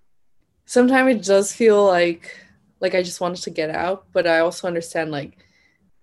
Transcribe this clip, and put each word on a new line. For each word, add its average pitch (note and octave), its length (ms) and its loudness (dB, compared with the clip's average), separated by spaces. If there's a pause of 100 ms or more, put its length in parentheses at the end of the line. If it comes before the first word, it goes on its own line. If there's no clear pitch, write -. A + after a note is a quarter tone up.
(640)
sometimes B3+ 520 2
it F#3 80 -8
does G3 280 2
feel G#3 320 4
like, F3 520 0 (420)
like F#3 160 -2
I F#3 80 2
just F3+ 180 -12
wanted F3+ 220 -6
to - 80 -12
get D#3+ 200 -4
out, E3+ 420 -6
but F3+ 160 0
I E3 100 4
also F3 300 -2
understand, E3+ 420 -6
like, - 340 -10 (580)